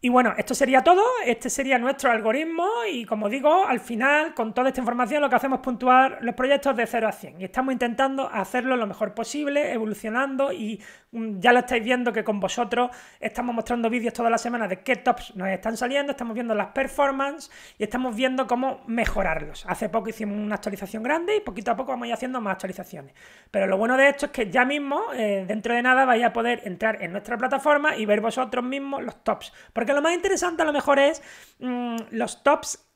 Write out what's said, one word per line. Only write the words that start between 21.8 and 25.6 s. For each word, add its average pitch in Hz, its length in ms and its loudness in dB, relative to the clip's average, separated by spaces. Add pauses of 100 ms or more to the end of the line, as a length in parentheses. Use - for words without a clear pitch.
vamos 240 140 -4
a 233 60 -8
ir 233 40 -2
haciendo 254 260 -4
más 202 120 -2
actualizaciones. 180 600 -10 (380)
Pero 196 160 0
lo 190 100 2
bueno 226 200 2
de 269 120 8
esto 285 180 0
es 285 40 -6
que 214 220 -4
ya 254 120 6
mismo, 294 520 -2
eh, 202 320 0
dentro 220 260 -2